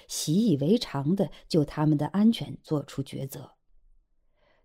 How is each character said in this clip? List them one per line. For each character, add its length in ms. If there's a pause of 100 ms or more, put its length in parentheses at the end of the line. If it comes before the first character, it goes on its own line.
习 400
以 80
为 200
常 380
地 160 (160)
就 180
她 220
们 100
的 120
安 240
全 320
做 180
出 180
抉 280
择。 240 (1120)